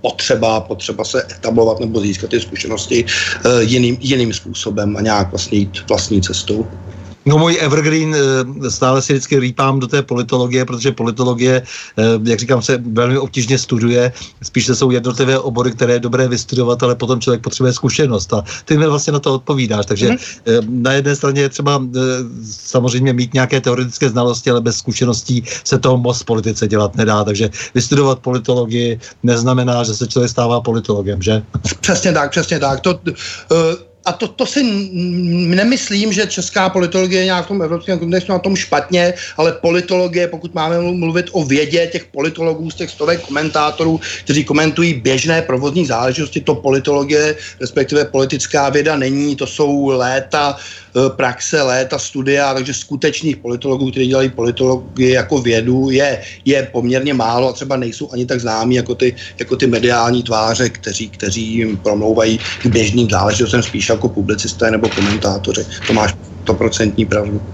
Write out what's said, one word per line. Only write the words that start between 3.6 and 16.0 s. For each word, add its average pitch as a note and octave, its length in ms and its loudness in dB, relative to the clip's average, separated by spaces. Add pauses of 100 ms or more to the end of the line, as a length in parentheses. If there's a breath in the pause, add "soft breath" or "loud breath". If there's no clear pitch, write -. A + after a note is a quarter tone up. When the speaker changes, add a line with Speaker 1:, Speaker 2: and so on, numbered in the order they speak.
Speaker 1:
jiným, B2 380 2
jiným B2+ 320 0
způsobem G#2 640 -4
a G2 40 -4
nějak G#2 300 0
vlastně - 280 -2
jít G2 300 -2
vlastní G2+ 340 2
cestou. G#2+ 440 -4 (600 loud breath)
Speaker 2:
No, D3 120 6
můj E3+ 220 4
evergreen, D#3 540 2
eh, C3+ 560 0
stále C3 320 2
si D3 100 0
vždycky C#3 300 0
rýpám C3+ 400 0
do B2 80 -2
té C#3+ 120 2
politologie, B2 600 0
protože B2 320 -2
politologie, B2 640 2 (400 loud breath)
eh, A2 40 4 (200)
jak A2+ 160 2
říkám, B2 240 0
se C3+ 160 0
velmi A#2+ 400 0
obtížně C3 400 0
studuje. B2 540 2 (300 loud breath)
Spíše B2 360 0
jsou C3 160 4
jednotlivé B2 400 2
obory, B2 400 0
které B2 240 2
je A#2+ 80 -4